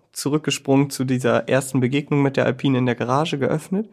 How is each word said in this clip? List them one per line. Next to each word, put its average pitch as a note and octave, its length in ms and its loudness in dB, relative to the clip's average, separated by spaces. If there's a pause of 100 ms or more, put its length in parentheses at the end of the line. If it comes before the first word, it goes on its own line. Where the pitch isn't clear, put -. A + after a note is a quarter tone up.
(140)
zurückgesprungen C#3 760 0
zu - 140 -6
dieser B2+ 460 0
ersten C3 300 2
Begegnung C#3 420 0
mit C#3 160 0
der B2 80 2
Alpine B2+ 320 0
in B2+ 80 0
der A#2+ 100 0
Garage, C#3+ 420 -2
geöffnet. D#3 560 -2